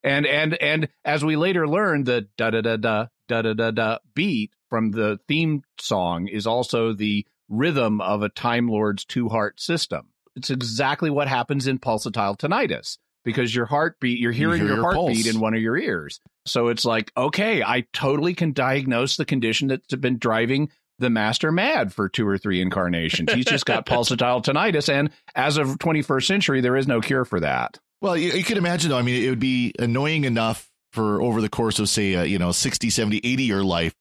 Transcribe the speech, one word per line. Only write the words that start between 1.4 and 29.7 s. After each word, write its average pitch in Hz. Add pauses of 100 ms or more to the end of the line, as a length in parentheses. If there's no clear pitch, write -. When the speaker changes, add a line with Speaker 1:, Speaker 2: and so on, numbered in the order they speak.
Speaker 1:
learned, 160
the 120 (120)
da-da-da-da, 113 (200)
da-da-da-da 113 (160)
beat 143 (200)
from 110
the 107
theme 151 (160)
song 87
is 104
also 117
the 104 (240)
rhythm 117
of 101
a 104
Time 120
Lord's 107
two-heart 113
system. 123 (280)
It's 123
exactly 131
what 143
happens 131
in 131
pulsatile 110
tinnitus, 151 (260)
because 120
your 120
heartbeat, 143
you're 117
Speaker 2:
You 117 (100)
Speaker 1:
hearing 170
Speaker 2:
hear -
Speaker 1:
your -
Speaker 2:
your 113 (100)
Speaker 1:
heartbeat 113
Speaker 2:
pulse. 113
Speaker 1:
in 110
one 110
of 113
your 113
ears. 92 (280)
So 117
it's 117
like, 113
okay, 156
I 120
totally 147
can 160
diagnose 131
the 151
condition 131
that's 131
been 127
driving 120 (280)
the 123
Master 113
mad 180
for 98
two 110
or 98
three 92
incarnations. 87
He's 127
just -
got -
Speaker 3:
<laughs> -
Speaker 1:
pulsatile 123
tinnitus, 151
and 143 (240)
as 143
of 139
twenty-first 147
century, 156
there 123
is 135
no 120
cure 127
for 95
that. 64 (240)
Speaker 2:
Well, 185
you, 170
you 180
could 220
imagine, 175
though, 131
I 123
mean, 123
it 127
would 123
be 127